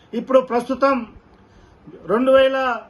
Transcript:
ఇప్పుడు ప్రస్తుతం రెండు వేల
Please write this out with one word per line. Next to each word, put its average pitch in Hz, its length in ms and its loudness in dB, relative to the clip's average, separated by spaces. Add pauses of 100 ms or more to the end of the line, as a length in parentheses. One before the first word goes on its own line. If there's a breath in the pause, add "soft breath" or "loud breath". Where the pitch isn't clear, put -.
(200 soft breath)
ఇప్పుడు 262 200 2 (100)
ప్రస్తుతం 254 460 0 (1160 soft breath)
రెండు 262 260 2
వేల 262 200 2 (320)